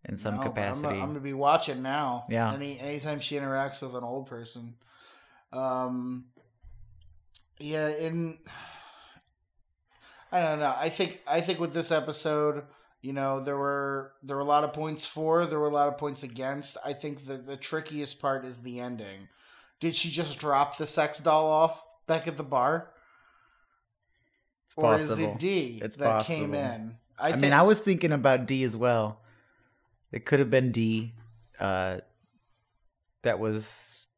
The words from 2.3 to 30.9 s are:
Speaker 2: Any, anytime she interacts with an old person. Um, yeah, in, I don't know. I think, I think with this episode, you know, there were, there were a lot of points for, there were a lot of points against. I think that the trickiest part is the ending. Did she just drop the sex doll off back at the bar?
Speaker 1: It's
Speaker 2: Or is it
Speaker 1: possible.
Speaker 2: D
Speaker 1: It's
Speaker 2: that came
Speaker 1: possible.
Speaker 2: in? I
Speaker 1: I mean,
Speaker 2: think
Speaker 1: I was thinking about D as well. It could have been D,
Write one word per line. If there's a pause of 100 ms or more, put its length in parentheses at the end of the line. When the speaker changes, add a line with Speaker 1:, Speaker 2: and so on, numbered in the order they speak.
Speaker 2:
Any,
anytime
she
interacts
with
an
old
person. (800)
Um, (1400)
yeah,
in, (1900)
I
don't
know.
I
think,
I
think
with
this
episode, (360)
you
know,
there
were, (120)
there
were
a
lot
of
points
for,
there
were
a
lot
of
points
against.
I
think
that
the
trickiest
part
is
the
ending. (520)
Did
she
just
drop
the
sex
doll
off (220)
back
at
the
bar? (1800)
Speaker 1:
It's
Speaker 2:
Or
is
it
Speaker 1:
possible.
Speaker 2:
D
Speaker 1:
It's
Speaker 2:
that
came
Speaker 1:
possible.
Speaker 2:
in? (200)
I
Speaker 1:
I
mean,
Speaker 2:
think
Speaker 1:
I
was
thinking
about
D
as
well. (880)
It
could
have
been
D, (460)